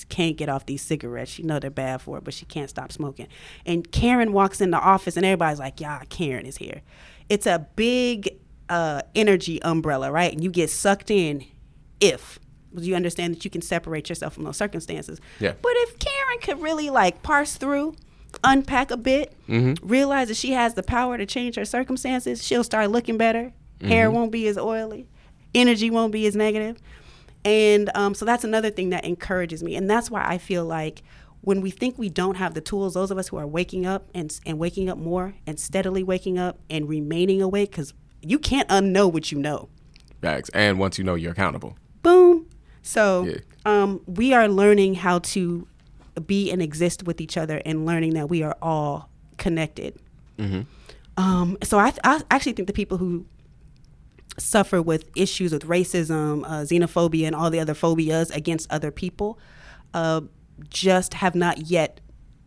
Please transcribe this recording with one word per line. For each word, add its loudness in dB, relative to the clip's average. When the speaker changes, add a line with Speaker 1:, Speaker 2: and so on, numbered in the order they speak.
Speaker 1:
can't -2
get -6
off -4
these -8
cigarettes. -8
She -14
know -2
they're -8
bad -6
for -12
her, -12
but -12
she -16
can't -10
stop -12
smoking. -10
And -2
Karen 4
walks 2
in 2
the 2
office, 4
and 2
everybody's 2
like, -12
"Yeah, -10
Karen -6
is -14
here." -14
It's 0
a 2
big, 2
uh, -2
energy 2
umbrella, 0
right? 0
And -6
you -2
get 2
sucked 0
in 2
if, 2
you -2
understand -2
that -12
you -6
can -8
separate -6
yourself -8
from -10
those -10
circumstances. -8
Speaker 2:
Yeah. 0
Speaker 1:
But 2
if 0
Karen -4
could -6
really, -2
like, 2
parse 0
through, -2
unpack 2
a -6
bit, 0
Speaker 2:
Mm-hmm. 2
Speaker 1:
realize 2
that -6
she -4
has 2
the -4
power -2
to -4
change -4
her -4
circumstances, -4
she'll 2
start 0
looking 0
better. 2
Hair 4
Speaker 2:
Mm-hmm. 2
Speaker 1:
won't 0
be -2
as -2
oily. -4
Energy 6
won't 2
be 0
as 0
negative. 0
And, 6
um, 0
so -6
that's 2
another 0
thing -2
that -4
encourages -4
me. -6
And -2
that's 2
why -4
I -2
feel -4
like -6
when 0
we -4
think -4
we -4
don't -2
have -2
the -6
tools, -4
those -2
of -4
us -6
who -10
are -8
waking -4
up -4
and, -8
and -4
waking -4
up -6
more -4
and -10
steadily -2
waking -2
up -4
and -4
remaining 0
awake, 0
'cause -8
you 0
can't 0
unknow 4
what -2
you -4
know. -4
Speaker 2:
Facts. -2
And 4
once 0
you -4
know, 0
you're -4
accountable. -2
Speaker 1:
Boom. 8
So, 2
Speaker 2:
Yeah. -4
Speaker 1:
um, 2
we 2
are 8
learning 6
how 2
to -4
be 0
and -2
exist -2
with -6
each -6
other -4
and -2
learning 0
that -2
we 0
are -4
all -2
connected. -4
Speaker 2:
Mm-hmm. -2
Speaker 1:
Um, 2
so 4
I 4
th-, -8
I 4
actually 0
think -6
the -4
people -4
who -4
suffer 2
with -2
issues -2
with -4
racism, 0
uh, -8
xenophobia, 2
and -2
all 0
the 0
other -2
phobias 0
against -4
other -4
people, -8
uh, 0
just 2
have 0
not 0
yet 0